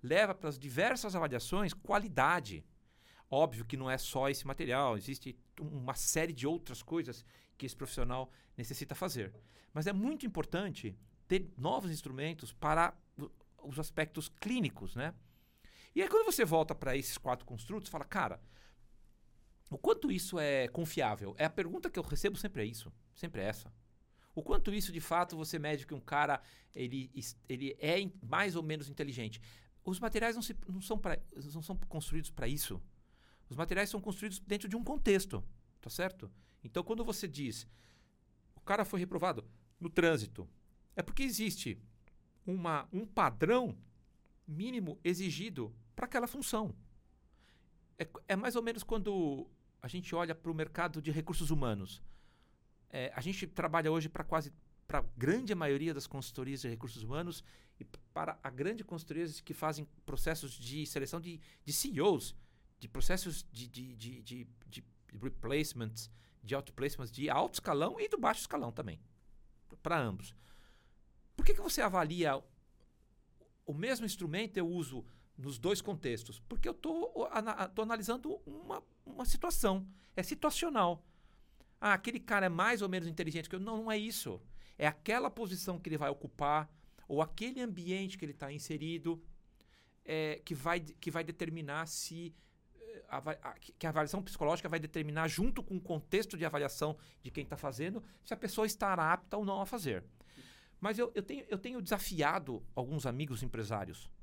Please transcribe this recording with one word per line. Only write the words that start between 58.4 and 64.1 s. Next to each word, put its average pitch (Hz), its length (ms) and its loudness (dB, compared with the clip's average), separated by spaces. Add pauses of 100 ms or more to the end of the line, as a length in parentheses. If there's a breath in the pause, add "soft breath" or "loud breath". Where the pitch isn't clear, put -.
a 139 80 -6
grande 175 340 -4
consultoria 165 440 -6 (160)
que - 100 -8
fazem 151 320 -2 (200)
processos 139 480 0
de 139 320 -6
seleção 143 340 -4
de, 165 200 -10 (240 loud breath)
de 147 100 -4
C 277 160 0
E 170 120 0
Os, 175 340 4 (440 soft breath)
de - 80 -14
processos 180 640 4
de, 120 160 -10
de, 123 280 -12
de, 117 260 -10